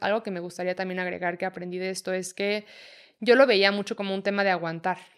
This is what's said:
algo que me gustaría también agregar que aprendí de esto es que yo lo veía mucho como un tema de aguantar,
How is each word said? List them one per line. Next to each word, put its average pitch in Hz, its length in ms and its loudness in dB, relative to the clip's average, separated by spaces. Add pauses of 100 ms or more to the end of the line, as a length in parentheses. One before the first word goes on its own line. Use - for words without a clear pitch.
algo 208 200 0
que 208 80 -8
me 180 100 -6
gustaría 180 340 -6
también 185 260 -4
agregar 175 380 -4
que 185 80 -4
aprendí 180 320 -8
de 185 100 -4
esto 185 240 -6
es 185 220 -4
que 208 320 -2 (540)
yo 240 160 6
lo 269 100 8
veía 196 260 6
mucho 202 240 -4
como 196 180 -4
un 196 80 -4
tema 202 220 0
de 196 60 4
aguantar, 165 480 -2 (200)